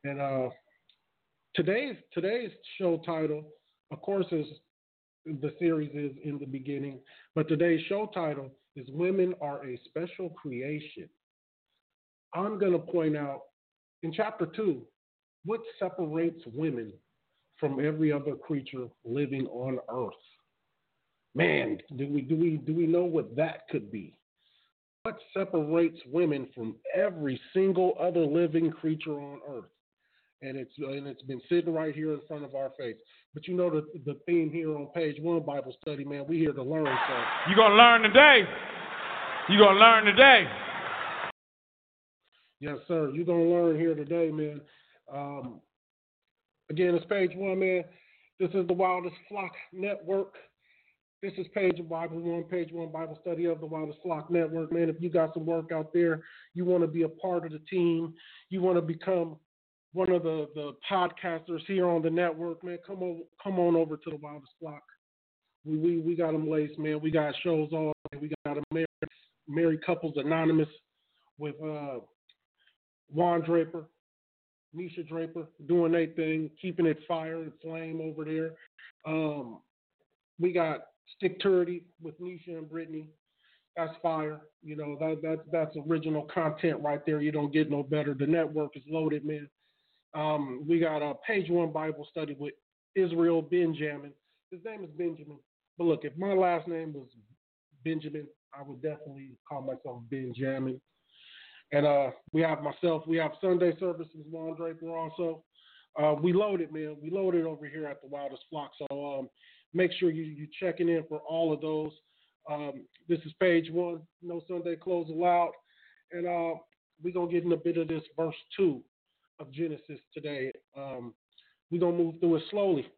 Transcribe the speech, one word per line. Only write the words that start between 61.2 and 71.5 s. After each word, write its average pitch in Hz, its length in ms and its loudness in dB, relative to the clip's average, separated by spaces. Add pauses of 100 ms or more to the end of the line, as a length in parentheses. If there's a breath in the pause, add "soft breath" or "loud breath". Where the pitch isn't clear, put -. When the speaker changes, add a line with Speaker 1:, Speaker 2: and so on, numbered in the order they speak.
Speaker 1:
here 185 220 2
on 170 140 2
the 160 80 2
network, 165 520 -2
man, 175 240 -10
come 190 160 -10
on, 170 200 -6 (200)
come 190 160 -2
on 175 180 6
over 160 200 2
to 160 140 -12
the 151 60 -10
Wildest 147 440 -16
Flock. 151 220 -14 (800)
We, 156 120 -2
we, 170 220 2
we 165 160 0
got 160 200 0
'em 156 140 0
laced, 151 300 -2
man. 151 220 -2
We 156 100 0
got 151 320 2
shows 156 300 0
on. 156 200 -2 (280)
We 151 100 -8 (160)
got 147 120 -4
a 147 40 -6 (100)
Married, 165 160 -2 (600)
Married 160 360 2
Couples 165 320 -2
Anonymous 156 520 2 (720)
with, 147 240 -8